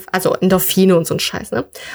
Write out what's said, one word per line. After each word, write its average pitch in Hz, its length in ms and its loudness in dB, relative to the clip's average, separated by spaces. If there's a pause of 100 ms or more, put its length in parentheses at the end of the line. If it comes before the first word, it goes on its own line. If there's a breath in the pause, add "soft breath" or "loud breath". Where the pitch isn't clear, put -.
(120)
also 180 220 0
Endorphine 185 640 2
und 165 80 0
so - 100 -4
ein 165 40 -4
Scheiß, - 320 -8
ne? 226 140 -4 (300 loud breath)